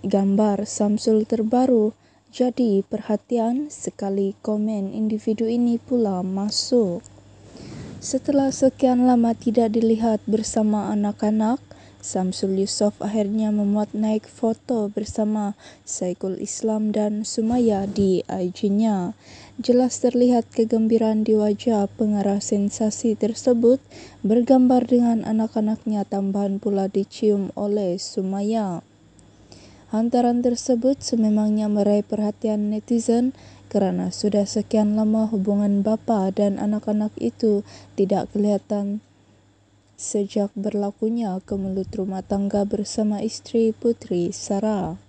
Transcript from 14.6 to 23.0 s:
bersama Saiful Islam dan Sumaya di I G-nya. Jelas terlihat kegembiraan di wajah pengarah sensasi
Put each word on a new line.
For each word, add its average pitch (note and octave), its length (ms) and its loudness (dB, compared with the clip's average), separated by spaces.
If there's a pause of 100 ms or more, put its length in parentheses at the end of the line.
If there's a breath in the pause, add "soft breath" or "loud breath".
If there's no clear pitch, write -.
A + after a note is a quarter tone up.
bersama G#3 640 -4 (240 loud breath)
Saiful F#3 560 -6
Islam G#3+ 560 -2
dan G#3 320 -2
Sumaya A3+ 640 2
di F#3+ 400 2
I F#3 240 -4
G-nya. G3+ 640 0 (380 loud breath)
Jelas B3 480 2
terlihat A#3+ 480 4
kegembiraan A3 720 2
di A3 100 2
wajah G#3 640 2
pengarah G3+ 480 0
sensasi G#3+ 720 -2